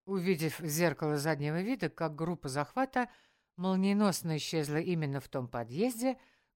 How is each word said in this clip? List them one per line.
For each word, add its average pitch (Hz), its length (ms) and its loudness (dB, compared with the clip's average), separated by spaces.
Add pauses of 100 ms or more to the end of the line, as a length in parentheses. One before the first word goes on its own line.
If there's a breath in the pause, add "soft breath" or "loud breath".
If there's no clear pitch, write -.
увидев 175 540 0
в 165 60 -6
зеркало 151 520 2
заднего 151 440 0
вида, 208 280 -2
как 156 260 -4
группа 160 340 -4
захвата 240 600 -2 (460 loud breath)
молниеносно 190 800 2
исчезла 147 400 -2
именно 156 420 0
в - 80 -14
том 127 200 -4
подъезде, 220 720 -2 (380 soft breath)